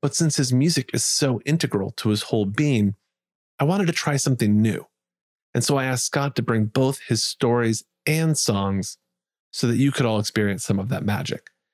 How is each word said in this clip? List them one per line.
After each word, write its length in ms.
But 140
since 220
his 160
music 400
is 120
so 400
integral 460
to 180
his 140
whole 220
being, 500
I 60
wanted 220
to 60
try 220
something 460
new. 260
And 100
so 140
I 80
asked 200
Scott 320
to 40
bring 240
both 420
his 160
stories 600
and 320
songs 600
so 160
that 100
you 140
could 140
all 140
experience 440
some 160
of 100
that 140
magic 460